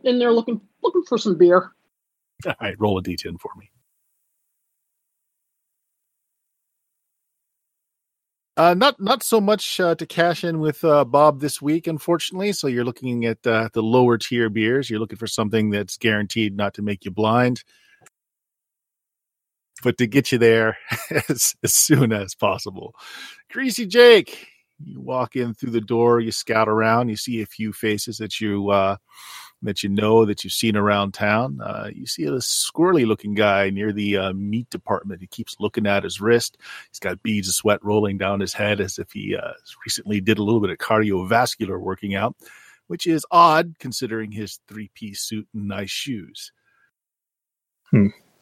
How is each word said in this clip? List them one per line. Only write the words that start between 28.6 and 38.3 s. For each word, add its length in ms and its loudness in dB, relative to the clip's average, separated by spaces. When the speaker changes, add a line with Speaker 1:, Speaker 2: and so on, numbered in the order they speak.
Speaker 2:
uh, 260 2
that 180 -6
you 80 -4
know, 340 4
that 200 -2
you've 100 -10
seen 240 0
around 380 0
town. 440 -2
Uh, 320 -10
you 140 -16
see 200 -6
a 80 -2
squirrely 720 0
looking 260 -2
guy 380 2
near 200 -4
the, 240 -2
uh, 180 -2
meat 360 -6
department. 500 -6
He 60 -18
keeps 340 -14
looking 280 -2
at 160 2
his 180 -8
wrist. 380 2
He's 80 -20
got 240 -8
beads 240 -2
of 80 -2
sweat 280 0
rolling 360 0
down 200 -2